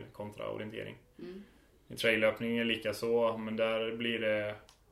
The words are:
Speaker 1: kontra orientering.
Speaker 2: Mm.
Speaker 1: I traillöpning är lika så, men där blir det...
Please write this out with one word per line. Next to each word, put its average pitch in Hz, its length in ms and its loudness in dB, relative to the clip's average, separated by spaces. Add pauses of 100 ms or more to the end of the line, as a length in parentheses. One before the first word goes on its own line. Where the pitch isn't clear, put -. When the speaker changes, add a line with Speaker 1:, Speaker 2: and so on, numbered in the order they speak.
(140)
Speaker 1:
kontra 104 360 -8
orientering. 107 460 -8 (240)
Speaker 2:
Mm. 185 240 -12 (440)
Speaker 1:
I - 80 -12
traillöpning 113 640 4
är 117 80 2
lika 110 280 0
så, 117 440 2
men 110 180 -4
där 113 400 0
blir 117 240 0
det... 107 360 0 (360)